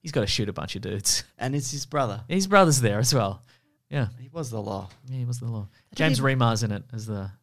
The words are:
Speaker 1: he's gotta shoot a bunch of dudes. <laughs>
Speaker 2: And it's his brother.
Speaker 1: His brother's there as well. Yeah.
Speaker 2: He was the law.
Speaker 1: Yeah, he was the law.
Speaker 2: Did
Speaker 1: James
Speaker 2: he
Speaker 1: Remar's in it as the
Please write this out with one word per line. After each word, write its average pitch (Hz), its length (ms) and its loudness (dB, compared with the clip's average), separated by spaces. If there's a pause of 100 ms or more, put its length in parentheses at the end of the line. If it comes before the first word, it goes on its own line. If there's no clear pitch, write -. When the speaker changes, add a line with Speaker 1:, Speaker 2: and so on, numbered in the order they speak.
Speaker 1:
he's 156 120 -12
gotta 110 140 2
shoot 104 220 0
a - 40 -8
bunch 76 220 -8
of 95 60 -6
dudes. 95 500 -2
<laughs> - 60 -20
Speaker 2:
And 131 180 -4
it's 135 160 -4
his 143 140 -8
brother. 120 440 -2
Speaker 1:
His 190 180 0
brother's 180 340 8
there 104 180 2
as 127 140 2
well. 101 300 0 (460)
Yeah. 135 180 -2 (120)
Speaker 2:
He 135 100 -18
was 156 200 -8
the 113 120 -6
law. 98 280 -6 (180)
Speaker 1:
Yeah, 131 120 -8
he 123 60 -4
was 123 140 -4
the 120 60 -8
law. 110 220 -6 (240)
Speaker 2:
Did - 60 -14
Speaker 1:
James 156 200 4
Speaker 2:
he 135 60 0
Speaker 1:
Remar's 120 400 4
in 107 80 0
it 101 120 -4 (100)
as 110 120 -8
the 101 240 -6 (140)